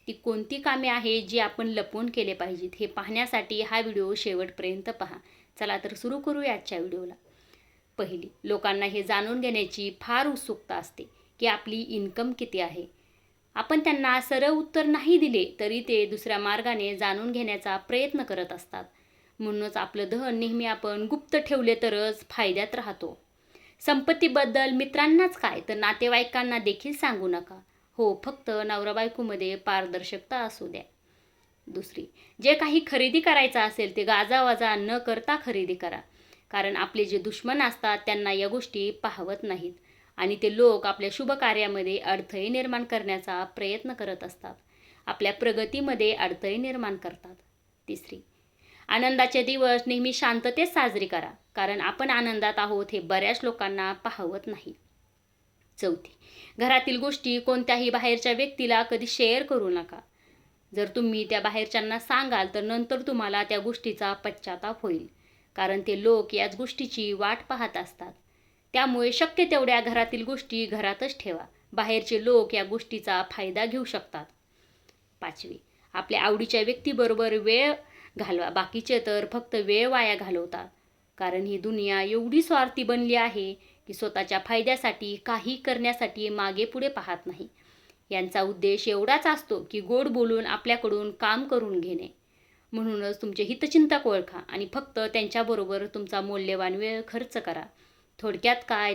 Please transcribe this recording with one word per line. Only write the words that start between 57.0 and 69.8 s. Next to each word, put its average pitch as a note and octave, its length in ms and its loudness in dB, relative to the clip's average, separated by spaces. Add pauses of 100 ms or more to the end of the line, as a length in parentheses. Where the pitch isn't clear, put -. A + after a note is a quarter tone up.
कोणत्याही B3 500 2
बाहेरच्या A#3+ 440 2
व्यक्तीला A#3+ 500 2
कधी A#3 240 -2
शेअर B3 360 2
करू A#3+ 260 0
नका. F3 300 -4 (760)
जर G3+ 220 -2
तुम्ही A3 340 2
त्या G#3+ 100 2
बाहेरच्यांना G#3+ 600 -2
सांगाल A#3+ 540 2
तर G#3 80 -2
नंतर A#3 400 -2
तुम्हाला G#3+ 420 0
त्या G#3 140 0
गोष्टीचा G3+ 580 -2
पश्चाताप G3+ 680 -8
होईल, E3 220 -2 (500)
कारण G3 320 0
ते G3+ 160 0
लोक A3 320 4
याच G3 200 0
गोष्टीची A#3+ 580 -6
वाट G#3 360 0
पाहत A#3 280 -4
असतात. - 360 -12 (600)
त्यामुळे B3 380 4
शक्य D#4+ 340 4
तेवढ्या C4 360 4